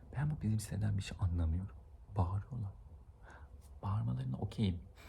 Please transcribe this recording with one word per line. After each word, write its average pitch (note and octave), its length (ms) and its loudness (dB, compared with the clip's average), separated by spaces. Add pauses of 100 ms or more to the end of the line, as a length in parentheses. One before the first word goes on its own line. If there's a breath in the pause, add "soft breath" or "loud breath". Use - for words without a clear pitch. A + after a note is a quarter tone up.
(160 loud breath)
Ben D3 140 2
bu D3+ 120 -2
bizim G#2+ 180 4
siteden G2+ 380 2
bir G2 60 2
şey - 180 -6
anlamıyorum. F2 540 2 (420)
Bağırıyorlar. G2+ 540 0 (1120 loud breath)
Bağırmalarına B2 540 2
okeyim. G2 420 2 (300 loud breath)